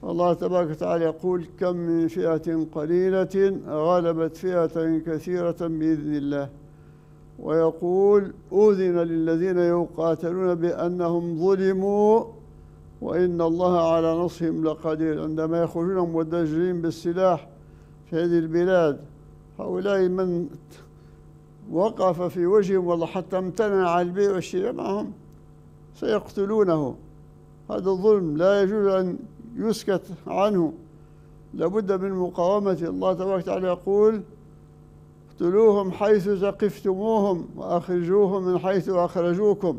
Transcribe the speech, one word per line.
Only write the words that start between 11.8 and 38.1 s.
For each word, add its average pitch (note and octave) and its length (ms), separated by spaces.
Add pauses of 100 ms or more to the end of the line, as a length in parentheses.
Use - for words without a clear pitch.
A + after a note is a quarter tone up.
وإن F3 400
الله E3+ 520
على E3 220
نصرهم E3 500
لقدير". D#3 580
عندما D#3+ 400
يخرجون E3+ 500
مدجرين E3 680
بالسلاح E3+ 680 (640)
في E3+ 60
هذه E3+ 220
البلاد، E3+ 600 (600)
هؤلاء F#3 500
من F3+ 400 (1200)
وقف F3+ 500
في F3 240
وجههم F#3+ 400
والله E3+ 200
حتى F#3 320
امتنع F#3 520
عن F3+ 160
البيع G3+ 260
والشراء F#3+ 400
معهم G#3+ 400 (840)
سيقتلونه. G3 1000 (760)
هذا F#3+ 200
ظلم F#3 460
لا G3 260
يجوز G3+ 240
أن F#3+ 300 (400)
يسكت G3+ 460 (240)
عنه، F3+ 460 (840)
لابد F#3+ 380
من F#3+ 200
مقاومته. F3+ 760
الله F#3 240
تبارك F#3+ 300
وتعالى F#3 240
يقول: G3+ 540 (1080)
"اقتلوهم G3 640
حيث G3+ 360
ثقفتموهم G3 1160 (100)
وأخرجوهم F3+ 840